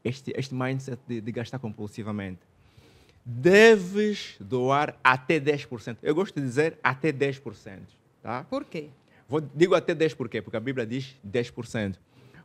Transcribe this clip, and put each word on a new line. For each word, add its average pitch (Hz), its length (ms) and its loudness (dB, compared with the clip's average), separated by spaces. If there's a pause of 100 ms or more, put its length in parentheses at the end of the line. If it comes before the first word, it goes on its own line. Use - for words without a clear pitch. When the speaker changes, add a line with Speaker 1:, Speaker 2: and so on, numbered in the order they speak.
Speaker 1:
este, 123 320 -6
este 131 180 -6
mindset 131 540 -6
de, 120 140 -6
de 113 100 -8
gastar 120 280 -8
compulsivamente. 104 840 -10 (840)
Deves 202 1120 4
doar 127 640 0
até 131 360 4
dez 143 260 -2
por 117 160 -12
cento. 117 200 -12
Eu 156 140 0
gosto 185 200 -2
de 147 60 -4
dizer 143 400 -2
até 135 300 0
dez 139 260 -2
por 101 180 -14
cento, 98 380 -20 (280)
tá? 123 240 -10
Speaker 2:
Por 277 180 -6
quê? 151 260 -14 (380)
Speaker 1:
Vou, 151 140 -2
digo 156 340 2
até 170 180 2
dez 156 200 0
por 120 160 -8
quê? 110 120 -4
Porque 104 140 -10
a 110 60 -4
Bíblia 123 240 -4
diz 131 360 -8
dez 123 280 -4
por 117 160 -12
cento. 104 340 -4 (460)